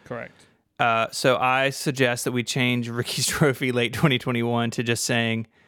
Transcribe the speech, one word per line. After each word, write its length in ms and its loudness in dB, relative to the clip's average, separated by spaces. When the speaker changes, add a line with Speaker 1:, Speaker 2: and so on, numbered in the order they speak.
Speaker 1:
Correct. 400 -14
Speaker 2:
Uh, 320 2
so 260 2
I 320 2
suggest 560 0
that 60 -2
we 100 0
change 480 0
Ricky's 380 -4
<laughs> 100 -2
trophy 340 2
late 220 0
twenty 240 4
twenty-one 540 -2
to 100 -4
just 220 -2
saying 420 0